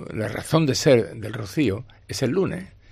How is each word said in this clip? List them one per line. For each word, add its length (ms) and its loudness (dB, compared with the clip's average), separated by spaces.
la 140 -4
razón 380 0
de 80 2
ser 420 4
del 160 -10
Rocío 520 -2
es 160 -6
el 80 0
lunes, 360 -2